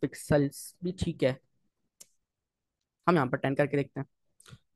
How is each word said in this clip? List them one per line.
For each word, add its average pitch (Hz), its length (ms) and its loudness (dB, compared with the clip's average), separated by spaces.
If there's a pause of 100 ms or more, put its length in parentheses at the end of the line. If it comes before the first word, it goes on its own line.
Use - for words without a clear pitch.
पिक्सल्स - 720 -2 (100)
भी 180 160 -2
ठीक - 220 -4
है, 139 160 2 (1700)
हम 170 80 6
यहाँ 143 120 4
पर 131 100 -2
टेन 135 180 0
करके 143 220 0
देखते 143 240 -2
हैं, 135 60 -6 (680)